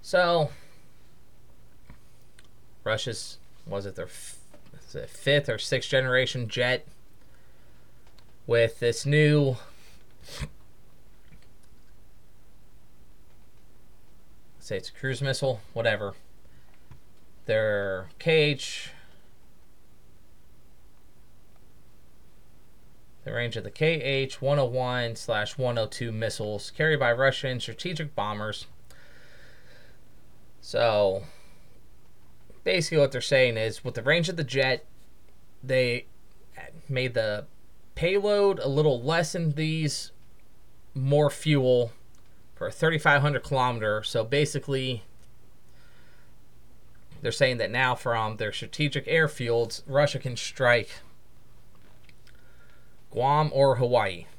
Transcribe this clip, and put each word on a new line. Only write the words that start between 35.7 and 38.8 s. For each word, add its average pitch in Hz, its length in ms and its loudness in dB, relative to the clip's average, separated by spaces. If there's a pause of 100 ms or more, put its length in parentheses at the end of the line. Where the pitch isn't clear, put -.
made 127 260 0
the 110 320 2 (500)
payload 202 640 6
a - 100 0
little 139 340 6